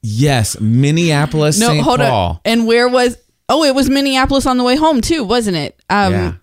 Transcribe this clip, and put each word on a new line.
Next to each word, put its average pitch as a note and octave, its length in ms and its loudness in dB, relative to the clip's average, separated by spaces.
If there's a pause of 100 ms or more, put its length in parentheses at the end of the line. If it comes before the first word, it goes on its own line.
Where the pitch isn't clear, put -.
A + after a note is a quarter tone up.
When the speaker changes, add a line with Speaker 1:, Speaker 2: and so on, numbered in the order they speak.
Speaker 1:
Yes, A#2 560 -2
Minneapolis, D3 1000 0
Speaker 2:
No, A#3 100 2
Speaker 1:
Saint D3+ 140 0
Speaker 2:
hold B3 180 0
Speaker 1:
Paul. G#2+ 320 0
Speaker 2:
on. E2 120 -10
And A3+ 220 0
where A#3+ 220 2
was? B3 280 0 (320)
Oh, D4+ 140 2
it C4+ 100 2
was B3+ 160 0
Minneapolis C4+ 560 0
on B3+ 120 0
the B3 60 0
way B3 120 2
home D#4 260 2
too, D#4 220 0
wasn't G#3 340 -2
it? - 220 -10 (100)
Um, G3 240 0
Speaker 1:
Yeah. F2+ 300 -2